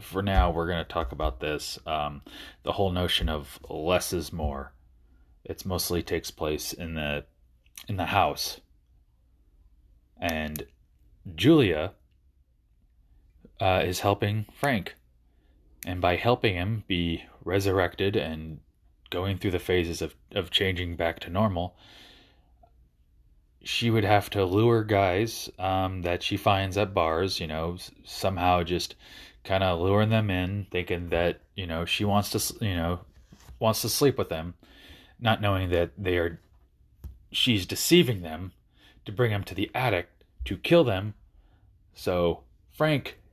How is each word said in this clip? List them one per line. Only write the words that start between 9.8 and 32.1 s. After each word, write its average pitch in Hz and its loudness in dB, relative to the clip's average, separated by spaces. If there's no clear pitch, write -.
And 78 -4
Julia, 95 4
uh, 92 4
is 90 -2
helping 104 2
Frank. 120 -2
And 90 -6
by 87 4
helping 117 2
him 98 -2
be 85 0
resurrected 95 2
and 78 -4
going 92 -2
through 98 0
the 90 0
phases 85 0
of, 80 -6
of 92 -4
changing 90 0
back 82 -2
to - -12
normal, 90 0
she - -2
would 110 4
have 101 4
to 98 0
lure 110 4
guys, 101 2
um, 92 -2
that 87 -2
she - -2
finds 98 2
at 101 2
bars, 87 2
you 82 -4
know, 80 -4
s-, - -14
somehow 90 2
just 87 -4
kinda 95 2
luring 101 4
them 107 2
in, 92 -2
thinking 87 -2
that, 85 2
you 95 -6
know, 82 -4
she - -2
wants 104 2